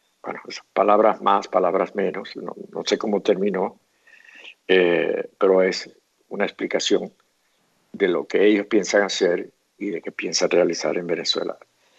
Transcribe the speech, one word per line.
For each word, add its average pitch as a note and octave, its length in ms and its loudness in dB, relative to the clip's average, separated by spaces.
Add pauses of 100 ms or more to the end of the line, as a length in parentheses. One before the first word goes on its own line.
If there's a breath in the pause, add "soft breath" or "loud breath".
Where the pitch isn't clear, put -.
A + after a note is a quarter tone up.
(240)
Bueno, - 240 -10
esas - 240 -16
palabras G#2 500 2
más, G2+ 260 0
palabras F#2 480 0
menos, - 420 -4
no, - 180 -10 (160)
no - 140 -8
sé C#3 120 0
cómo G2+ 240 -2
terminó, F#2+ 580 -2 (880 loud breath)
eh, E2+ 680 2
pero F#2+ 260 4
es F#2 260 -2 (400)
una G2+ 160 -4
explicación - 680 -2 (800)
de G2+ 160 0
lo E2 180 0
que F#2+ 200 2
ellos G#2 220 2
piensan G2+ 360 2
hacer F2+ 460 -2 (300)
y G2+ 120 -6
de E2 100 -8
que - 100 -12
piensan E2+ 380 -4
realizar E2+ 480 0
en F2 80 -6
Venezuela. E2+ 520 -4 (420 soft breath)